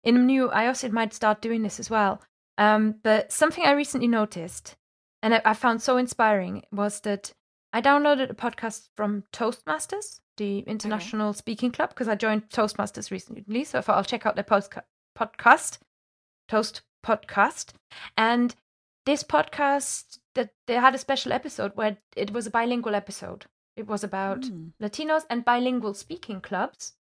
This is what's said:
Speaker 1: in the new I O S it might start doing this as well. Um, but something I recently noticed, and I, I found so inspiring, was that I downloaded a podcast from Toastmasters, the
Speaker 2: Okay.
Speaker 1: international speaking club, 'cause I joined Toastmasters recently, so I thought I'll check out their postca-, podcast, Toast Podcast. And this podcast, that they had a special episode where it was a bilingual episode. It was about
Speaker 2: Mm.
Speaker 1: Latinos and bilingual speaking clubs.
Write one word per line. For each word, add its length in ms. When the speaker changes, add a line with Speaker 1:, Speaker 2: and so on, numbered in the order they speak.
Speaker 1:
in 120
the 60
new 300
I 160
O 40
S 120
it 100
might 200
start 280
doing 220
this 160
as 100
well. 320
Um, 440
but 300
something 340
I 60
recently 360
noticed, 680
and 120
I, 100
I 80
found 280
so 160
inspiring, 760
was 300
that 300
I 80
downloaded 480
a 60
podcast 640
from 340
Toastmasters, 880
the 220
Speaker 2:
Okay. 100
Speaker 1:
international 640
speaking 380
club, 240
'cause 140
I 60
joined 340
Toastmasters 600
recently, 540
so 160
I 20
thought 160
I'll 60
check 220
out 100
their 80
postca-, 400
podcast, 600
Toast 320
Podcast. 680
And 380
this 180
podcast, 960
that 180
they 80
had 180
a 60
special 320
episode 440
where 220
it 160
was 140
a 60
bilingual 420
episode. 540
It 100
was 160
about 380
Speaker 2:
Mm. 400
Speaker 1:
Latinos 480
and 160
bilingual 480
speaking 480
clubs. 600